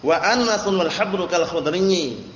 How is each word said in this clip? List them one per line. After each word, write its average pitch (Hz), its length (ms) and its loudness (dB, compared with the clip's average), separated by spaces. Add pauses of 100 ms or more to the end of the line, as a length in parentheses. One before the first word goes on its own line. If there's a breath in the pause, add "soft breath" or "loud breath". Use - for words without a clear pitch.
wa 165 160 4
Anasun 208 560 2
wal 165 140 0
Habru 190 340 -2
kal 175 220 2
Khudriyyi 165 640 0 (220)